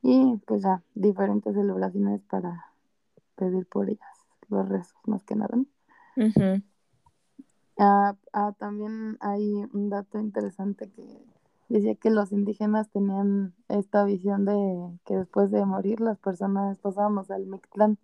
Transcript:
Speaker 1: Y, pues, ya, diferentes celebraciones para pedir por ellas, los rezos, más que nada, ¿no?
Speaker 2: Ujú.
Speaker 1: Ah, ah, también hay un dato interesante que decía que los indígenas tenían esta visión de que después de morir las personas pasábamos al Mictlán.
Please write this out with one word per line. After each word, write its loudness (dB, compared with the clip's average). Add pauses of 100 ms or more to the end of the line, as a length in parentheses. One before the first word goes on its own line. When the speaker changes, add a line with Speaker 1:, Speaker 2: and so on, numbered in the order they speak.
Speaker 1:
Y, 6 (100)
pues, 0
ya, 0 (120)
diferentes 0
celebraciones 0
para -6 (720)
pedir -2
por -2
ellas, -12 (220)
los 0
rezos, -6 (100)
más -4
que -6
nada, -2
¿no? 0 (520)
Speaker 2:
Ujú. 2 (1160)
Speaker 1:
Ah, 4 (180)
ah, -2
también -8
hay -2 (320)
un -2
dato -6
interesante -6
que -20 (640)
decía 2
que 0
los 2
indígenas 0
tenían 0 (140)
esta 0
visión 0
de -2
que -2
después 0
de 2
morir -2
las 0
personas -2
pasábamos -2
al -6
Mictlán. 0